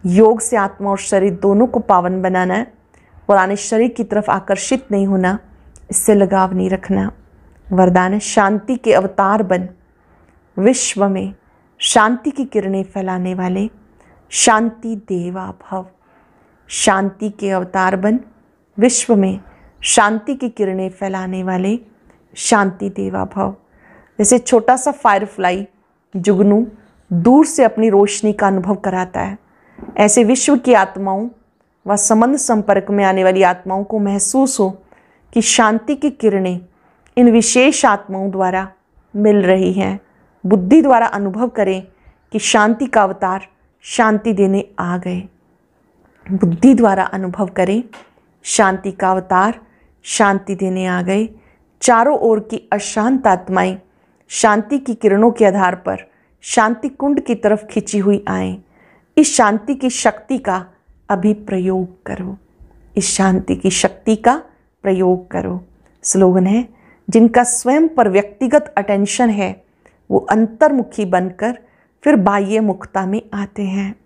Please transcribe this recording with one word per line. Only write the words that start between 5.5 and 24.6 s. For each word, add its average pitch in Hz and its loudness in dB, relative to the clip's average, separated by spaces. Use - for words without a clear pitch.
इससे - 0
लगाव 190 2
नहीं 185 -2
रखना। 190 -4
वरदान 185 2
है, 208 -2
शांति 208 0
के - 0
अवतार 196 0
बन 185 -2
विश्व 202 0
में 190 -6
शांति 240 0
की 277 -6
किरणें 190 -4
फैलाने 185 -6
वाले 185 -4
शांति 226 0
देवा 180 -6
भव। 185 -10
शांति 196 -2
के 202 -8
अवतार 185 -2
बन 214 0
विश्व 240 2
में 190 0
शांति 220 0
की 254 -8
किरणें 190 -4
फैलाने 185 -8
वाले 185 -2
शांति 196 -2
देवा 190 -8
भव। 196 -6
जैसे 220 4
छोटा 240 2